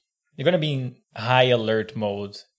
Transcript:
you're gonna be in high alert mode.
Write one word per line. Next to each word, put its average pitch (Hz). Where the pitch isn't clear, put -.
you're 135
gonna 175
be 156
in 127
high 127
alert 110
mode. 101